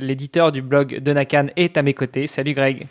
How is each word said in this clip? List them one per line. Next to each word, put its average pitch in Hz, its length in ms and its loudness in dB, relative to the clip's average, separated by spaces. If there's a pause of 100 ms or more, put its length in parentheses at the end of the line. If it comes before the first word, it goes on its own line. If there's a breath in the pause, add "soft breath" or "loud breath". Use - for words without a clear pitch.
l'éditeur 139 500 0
du 135 100 -4
blog 135 380 0
de 139 140 0
Nakan, 143 420 2
est 175 220 0
à 147 40 4
mes 139 120 2
côtés. 135 340 -4
Salut 143 260 -4
Greg. 135 360 0